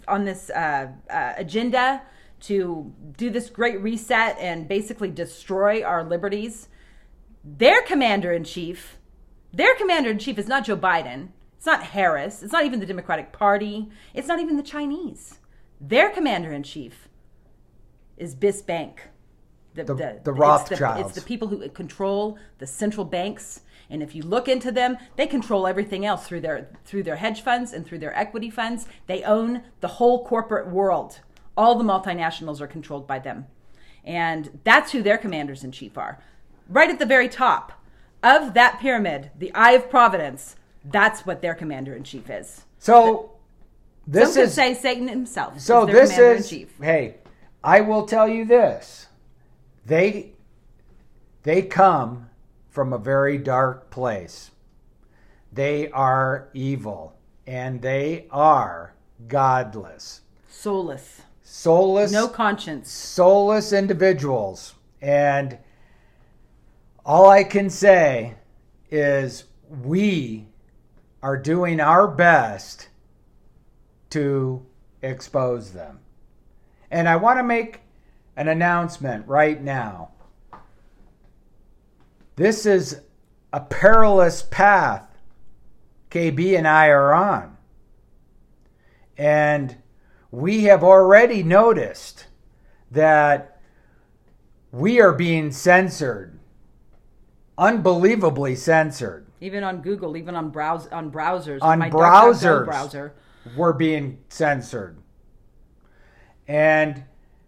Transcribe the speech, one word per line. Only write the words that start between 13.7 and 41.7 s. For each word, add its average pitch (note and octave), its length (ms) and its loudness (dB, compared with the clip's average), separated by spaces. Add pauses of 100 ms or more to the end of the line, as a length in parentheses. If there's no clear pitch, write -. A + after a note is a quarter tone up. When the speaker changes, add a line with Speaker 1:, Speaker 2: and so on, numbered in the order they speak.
Speaker 1:
It's C4 140 -12
not E4+ 120 -4
even D#4+ 180 -4
the C#4+ 60 -6
Chinese. D4 760 -12 (420)
Their B3 280 0
commander-in-chief D#3+ 1000 -10 (1040)
is D#3 200 -14
Bisbank. F3 600 -6 (760)
The, D#3+ 100 -12
Speaker 2:
The, C#3 100 -6
Speaker 1:
the, - 20 -8
Speaker 2:
the C#3+ 140 -8
Speaker 1:
it's G#2+ 140 -18
the, C#3+ 100 -6
Speaker 2:
Rothschilds. C#3+ 680 2
Speaker 1:
it's G2 140 -10
the - 60 -16
people A3+ 260 -10
who G3 220 -10
control G3+ 680 -8 (220)
the F3+ 80 -16
central G#3+ 380 -8
banks. F3+ 560 -10 (280)
And D3+ 140 -10
if D3+ 120 -16
you D#3 80 -14
look A3 240 -4
into B3+ 240 -4
them, B3 260 -2 (180)
they C#4 120 -4
control G#3+ 380 -4
everything G3 400 -6
else G#3 220 -6
through E3+ 140 -12
their, D3+ 280 -10 (140)
through - 200 -10
their D3+ 140 -8
hedge G#3+ 240 -8
funds B3 320 -4
and E3+ 120 -12
through E3 140 -16
their D3+ 180 -10
equity G#3+ 320 -8
funds. A3+ 380 -10 (180)
They F#3+ 180 -8
own A3+ 400 -2 (180)
the E3 60 -6
whole A#3+ 380 0
corporate A3+ 420 -4
world. F3+ 520 -4 (360)
All A3+ 200 4
the A#3 80 -2
multinationals E3+ 760 -6
are D3 80 -14
controlled C#3+ 400 -14
by C3+ 120 -8
them. C3+ 260 -14 (580)
And D#3+ 600 -8
that's A#3+ 280 4
who B3+ 100 -6
their G#3 160 0
commanders-in-chief C#3 800 -12
are. - 240 -12 (480)
Right C#4+ 200 4
at D4 100 -6
the D4 60 -2
very B3 240 2
top B3 420 -2 (520)
of C4+ 320 4
that A#3+ 240 4
pyramid, F#3+ 580 -4
the F3 160 -12
Eye A3+ 180 0
of B3+ 180 2
Providence, F#3 640 -2 (280)
that's G3+ 420 -2
what F3+ 160 -10
their E3+ 120 -6
commander-in-chief C3+ 760 -14